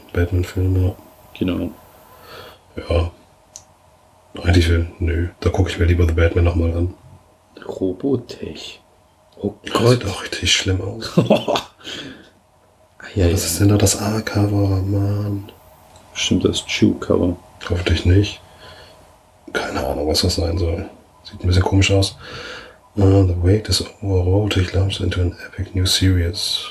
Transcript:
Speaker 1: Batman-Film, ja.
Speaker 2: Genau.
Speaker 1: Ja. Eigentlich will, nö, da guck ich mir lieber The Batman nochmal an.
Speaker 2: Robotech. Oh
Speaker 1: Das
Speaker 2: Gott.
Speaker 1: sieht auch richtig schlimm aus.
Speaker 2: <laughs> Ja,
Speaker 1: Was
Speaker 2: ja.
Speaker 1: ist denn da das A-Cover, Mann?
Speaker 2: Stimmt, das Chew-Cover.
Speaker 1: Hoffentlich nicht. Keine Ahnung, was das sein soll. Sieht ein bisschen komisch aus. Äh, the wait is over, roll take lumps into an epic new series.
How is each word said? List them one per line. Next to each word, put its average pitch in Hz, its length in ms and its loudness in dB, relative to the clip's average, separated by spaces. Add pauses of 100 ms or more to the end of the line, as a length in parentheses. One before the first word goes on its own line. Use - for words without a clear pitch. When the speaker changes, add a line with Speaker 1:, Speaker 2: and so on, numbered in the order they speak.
(140)
Speaker 1:
Batman-Film, 92 720 0
ja. - 100 -2 (420)
Speaker 2:
Genau. 90 340 -4 (1160)
Speaker 1:
Ja. 85 220 0 (1300)
Eigentlich 87 260 4
will, 82 180 2 (120)
nö, 85 280 -2 (140)
da - 80 0
guck 87 200 0
ich - 80 -8
mir 87 80 2
lieber 85 220 4
The 80 60 0
Batman 85 320 2
nochmal 82 280 0
an. 87 200 -2 (720)
Speaker 2:
Robotech. - 1120 -6 (640)
Oh 101 120 -4 (100)
Speaker 1:
Das - 100 -6
Speaker 2:
Gott. 117 160 4
Speaker 1:
sieht 123 160 2
auch - 180 -8
richtig - 300 -4
schlimm 92 280 0
aus. 110 340 -10
Speaker 2:
<laughs> - 560 0 (1400)
Ja, 92 100 2
Speaker 1:
Was 87 160 2
Speaker 2:
ja. - 60 -6
Speaker 1:
ist - 120 -4
denn 101 100 6
da 104 80 6
das 98 240 2
A-Cover, 104 840 0
Mann? 101 680 -2 (640)
Speaker 2:
Stimmt, - 320 0
das 85 200 -2
Chew-Cover. 90 720 2 (340)
Speaker 1:
Hoffentlich 87 360 0
nicht. 98 360 4 (1120)
Keine 73 320 -4
Ahnung, 69 220 -4
was 76 140 0
das 90 140 0
sein 85 220 -2
soll. 87 320 -4 (340)
Sieht - 200 -20
ein 92 40 -2
bisschen 90 160 6
komisch 95 280 2
aus. 98 260 2 (800)
Äh, 101 40 2
the 95 400 6
wait 98 280 2
is - 140 0 (180)
over, 95 220 0
roll 101 260 2
take 92 280 0
lumps 98 220 0
into 90 220 -2
an 87 140 0 (120)
epic - 260 -8
new 92 120 0
series. 90 840 0